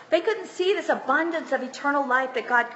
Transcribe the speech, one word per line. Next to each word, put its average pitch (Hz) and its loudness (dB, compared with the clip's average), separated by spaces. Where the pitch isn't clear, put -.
They 330 4
couldn't 381 -2
see 370 0
this 330 -2
abundance 311 0
of 262 0
eternal 277 -2
life 254 0
that 226 -4
God 240 4